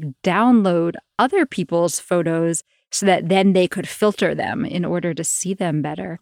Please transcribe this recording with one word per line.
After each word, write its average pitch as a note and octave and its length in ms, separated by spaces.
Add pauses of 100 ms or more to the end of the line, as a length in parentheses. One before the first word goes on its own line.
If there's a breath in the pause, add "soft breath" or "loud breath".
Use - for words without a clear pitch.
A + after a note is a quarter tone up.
(240)
download F#3+ 720 (240)
other C4+ 260
people's E3+ 540
photos E3 640 (280)
so - 140
that F3+ 220
then F#3+ 260
they F3+ 140
could - 200
filter G3+ 460
them A2+ 320
in F3 200
order F3 280
to E3 100
see - 300
them D#3+ 280
better. D#3+ 400